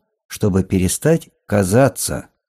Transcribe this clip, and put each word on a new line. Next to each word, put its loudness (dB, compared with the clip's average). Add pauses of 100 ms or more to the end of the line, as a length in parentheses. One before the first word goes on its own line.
(280)
чтобы 0
перестать 0 (160)
казаться, 0 (220)